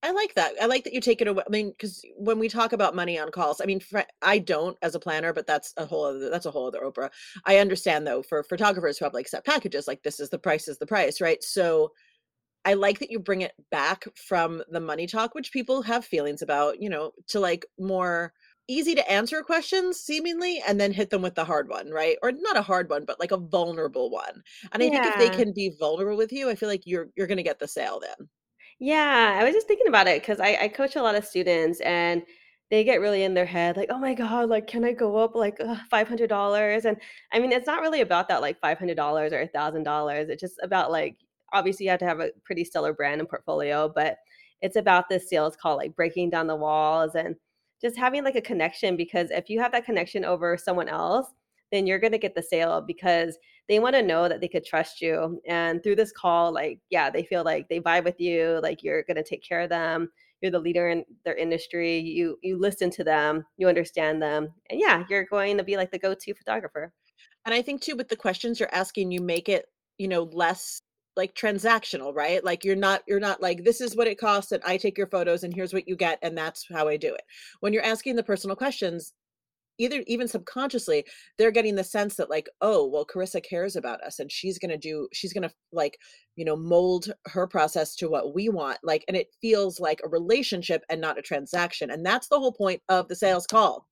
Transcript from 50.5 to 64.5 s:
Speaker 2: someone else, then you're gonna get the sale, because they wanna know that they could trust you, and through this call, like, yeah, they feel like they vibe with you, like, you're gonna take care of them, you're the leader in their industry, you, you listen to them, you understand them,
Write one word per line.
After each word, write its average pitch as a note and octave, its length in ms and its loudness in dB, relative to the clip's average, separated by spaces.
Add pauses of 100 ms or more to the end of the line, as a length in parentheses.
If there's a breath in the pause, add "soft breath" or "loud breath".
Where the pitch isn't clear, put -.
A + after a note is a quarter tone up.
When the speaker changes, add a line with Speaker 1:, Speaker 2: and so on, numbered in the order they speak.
Speaker 2:
someone F3+ 320 -2
else, E3+ 440 -2 (400)
then G3 140 2
you're F#3+ 120 2
gonna A3 200 2
get G3+ 160 -4
the E3 80 -4
sale, E3 380 0
because E3+ 580 0 (300 soft breath)
they G#3 100 6
wanna B3+ 240 4
know F3 260 4
that E3+ 120 0
they F3+ 80 -4
could E3+ 160 -2
trust - 380 -2
you, D#3+ 440 0
and E3+ 360 0
through G#3 140 4
this G#3+ 160 2
call, E3+ 400 4
like, D#3 280 -4 (100)
yeah, D#3 200 2
they D#3+ 140 -2
feel E3+ 200 -2
like D#3 240 -2
they E3+ 120 -2
vibe E3+ 240 2
with F3 160 -2
you, E3 420 2
like, D#3 200 -2
you're D#3 220 0
gonna D#3+ 180 -2
take - 200 -8
care E3+ 180 -4
of F3 100 -2
them, E3 400 -2 (300 soft breath)
you're F#3 100 -2
the F3 80 2
leader E3+ 300 2
in E3+ 160 0 (200)
their E3 120 -2
industry, E3 640 -2
you, E3 440 -2
you F#3 160 -2
listen F#3+ 320 0
to F3+ 140 -6
them, D#3 400 2 (140)
you F#3 100 4
understand D#3+ 540 2
them, D3+ 260 0 (220)